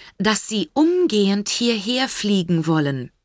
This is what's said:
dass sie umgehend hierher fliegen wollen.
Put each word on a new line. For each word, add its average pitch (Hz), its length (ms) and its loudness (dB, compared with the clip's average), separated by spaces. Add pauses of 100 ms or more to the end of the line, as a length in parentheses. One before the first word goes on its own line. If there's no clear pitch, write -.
(180)
dass 208 280 0
sie 208 280 -2
umgehend 214 720 2
hierher 240 600 -2
fliegen 175 600 0
wollen. 143 420 -2 (140)